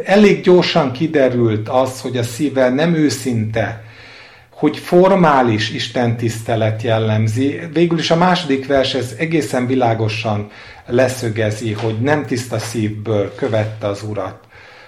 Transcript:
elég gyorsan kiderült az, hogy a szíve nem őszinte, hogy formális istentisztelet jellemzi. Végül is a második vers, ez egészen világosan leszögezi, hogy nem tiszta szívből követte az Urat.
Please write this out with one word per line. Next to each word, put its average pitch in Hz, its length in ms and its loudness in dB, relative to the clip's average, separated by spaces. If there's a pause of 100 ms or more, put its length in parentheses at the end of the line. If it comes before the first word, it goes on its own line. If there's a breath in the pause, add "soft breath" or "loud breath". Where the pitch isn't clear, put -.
elég 196 380 6
gyorsan 170 500 4
kiderült 120 800 0
az, 131 320 0
hogy 123 160 -6
a 117 60 -2
szíve 127 460 0
nem 156 240 2
őszinte, 117 880 -2 (760 loud breath)
hogy 151 180 0
formális 151 920 4
istentisztelet 117 1080 -2
jellemzi. 110 800 0 (140)
Végül 170 260 2
is - 120 0
a 165 40 4
második 160 520 0
vers, 135 260 2
ez 120 240 -4
egészen 135 500 -2
világosan 110 840 -2 (340 loud breath)
leszögezi, 113 880 -2
hogy 110 260 -4
nem 143 260 0
tiszta 117 340 -4
szívből 107 760 -4
követte 107 520 -4
az 98 160 -6
Urat. 101 360 -8 (480 loud breath)